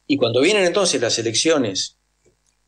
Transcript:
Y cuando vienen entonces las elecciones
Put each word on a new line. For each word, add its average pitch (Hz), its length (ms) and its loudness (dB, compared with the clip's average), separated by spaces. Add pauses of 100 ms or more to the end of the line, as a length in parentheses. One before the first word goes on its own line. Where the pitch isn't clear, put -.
Y 143 100 0
cuando 123 240 0
vienen 196 240 2
entonces 175 340 0
las 117 180 -2
elecciones 113 800 -2 (720)